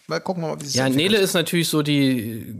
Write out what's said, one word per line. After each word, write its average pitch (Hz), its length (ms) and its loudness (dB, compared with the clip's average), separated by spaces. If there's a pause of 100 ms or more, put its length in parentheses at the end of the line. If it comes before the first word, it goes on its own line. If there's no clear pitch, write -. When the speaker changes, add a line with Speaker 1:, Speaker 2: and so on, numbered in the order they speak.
Speaker 1:
Mal 160 140 -4
gucken, 175 240 -4
wie 151 200 -6
es 139 80 -8
sich - 40 -4
Speaker 2:
Ja, 131 100 2
Speaker 1:
entwickelt. 147 260 2
Speaker 2:
Nele 208 100 4
ist 190 120 0
natürlich 170 340 2
so 156 140 2
die, 127 760 0